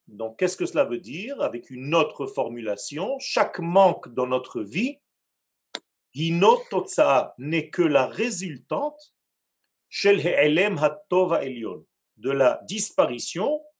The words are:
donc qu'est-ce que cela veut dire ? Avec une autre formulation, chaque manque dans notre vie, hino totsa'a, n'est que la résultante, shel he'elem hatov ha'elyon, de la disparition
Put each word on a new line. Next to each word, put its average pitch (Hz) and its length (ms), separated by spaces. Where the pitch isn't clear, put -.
donc 110 300
qu'est-ce 175 180
que 170 120
cela 156 180
veut 120 140
dire ? 208 420
Avec 120 300
une 135 240
autre 147 320
formulation, 120 920
chaque - 400
manque 170 540
dans 127 140
notre 127 340
vie, 170 380
hino 170 560
totsa'a, 143 680
n'est 151 320
que - 100
la 143 240
résultante, 190 1080
shel 190 300
he'elem 156 580
hatov 156 560
ha'elyon, 120 540
de 110 120
la 135 380
disparition 190 960